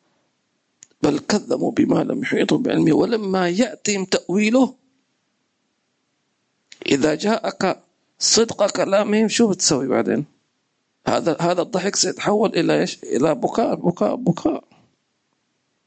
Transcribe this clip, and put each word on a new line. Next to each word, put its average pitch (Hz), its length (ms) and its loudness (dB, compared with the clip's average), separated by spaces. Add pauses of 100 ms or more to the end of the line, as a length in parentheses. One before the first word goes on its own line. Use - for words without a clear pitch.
(1040)
بل 147 160 2
كذبوا - 520 -2
بما - 320 2
لم - 180 -4
يحيطوا - 360 0
بعلمه 156 360 2
ولما 190 560 0
يأتهم 202 560 -2
تأويله 214 760 0 (2000)
إذا 151 300 2
جاءك - 680 -2 (360)
صدق 208 520 0
كلامهم، 208 560 2
شو 233 200 2
بتسوي 156 400 0
بعدين؟ 113 380 0 (840)
هذا، 127 340 0
هذا 175 200 0
الضحك 185 340 -4
سيتحول - 540 0
إلى 160 320 0
إيش؟ - 220 -6
إلى 147 320 0
بكاء، 208 400 -2
بكاء، 208 400 -2
بكاء. - 480 -2 (1200)